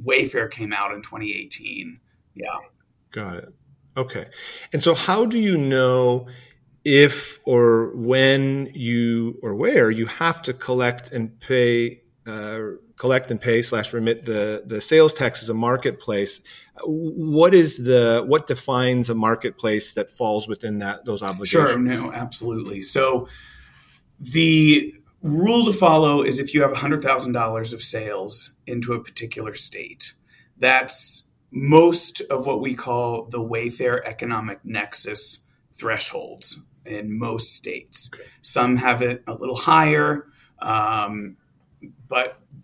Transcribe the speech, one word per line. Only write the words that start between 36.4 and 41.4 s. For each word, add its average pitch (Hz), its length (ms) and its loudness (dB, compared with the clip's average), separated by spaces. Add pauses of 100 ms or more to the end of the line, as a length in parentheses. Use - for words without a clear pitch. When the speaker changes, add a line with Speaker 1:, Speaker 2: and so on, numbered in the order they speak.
Speaker 1:
in 107 320 -8
most 117 360 -4
states. - 600 -6
Speaker 2:
Okay. - 100 -20 (160)
Speaker 1:
Some 127 360 2
have 123 260 4
it 123 240 -2
a 113 80 -10
little 127 220 -6
higher, 151 720 4 (340)
um, 107 760 -2 (720)